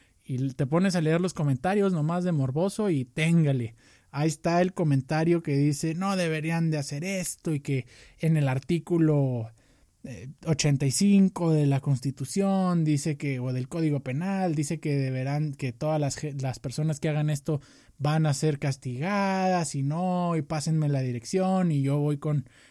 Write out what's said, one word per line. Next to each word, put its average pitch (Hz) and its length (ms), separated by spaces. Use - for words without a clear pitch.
Y 131 300
te 143 120
pones 175 300
a 175 60
leer 156 200
los 185 120
comentarios 190 600
nomás 165 300
de 180 80
morboso 160 580
y 139 160
téngale. 147 720
Ahí 147 160
está 170 340
el 180 120
comentario 165 720
que 143 140
dice, 147 360
"No 190 220
deberían 165 560
de 156 60
hacer 143 260
esto", 180 500
y 143 60
que 139 260
en 160 180
el 143 100
artículo, 143 1040
eh, 117 260
ochenta 143 400
y 135 60
cinco 190 600
de 151 140
la 139 160
Constitución 175 1000
dice 151 340
que, 135 220
o 127 140
del 127 140
Código 156 340
Penal, 180 540
dice 156 240
que 147 160
deberán, 139 580
que 127 200
todas 156 260
las 143 160
ge-, 147 180
las 135 260
personas 151 400
que 160 100
hagan 151 200
esto 147 320
van 156 260
a 147 80
ser 147 260
castigadas, 180 1160
y 135 80
no, 175 520
y 160 60
pásenme 156 460
la 143 140
dirección, 180 720
y 143 100
yo 139 160
voy 147 200
con, 147 300